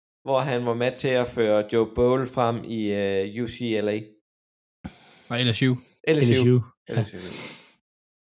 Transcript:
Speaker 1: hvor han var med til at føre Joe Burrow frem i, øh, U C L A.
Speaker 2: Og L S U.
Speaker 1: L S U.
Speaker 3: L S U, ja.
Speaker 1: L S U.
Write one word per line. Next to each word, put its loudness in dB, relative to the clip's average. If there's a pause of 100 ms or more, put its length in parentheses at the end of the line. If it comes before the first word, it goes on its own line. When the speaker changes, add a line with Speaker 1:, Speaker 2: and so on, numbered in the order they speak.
(240)
Speaker 1:
hvor 2
han -2
var 0
med 0
til -4
at 0
føre 2 (100)
Joe 2
Burrow 2
frem -2
i, -6 (120)
øh, -2
U -4
C -4
L 0
A. -2 (1300)
Speaker 2:
Og -2
L 2
S -4
U. 4 (320)
Speaker 1:
L 4
S 6
U. 6
Speaker 3:
L 4
S 4
U, 6 (300)
ja. -2
Speaker 1:
L 0
S -10
U. -12 (1160)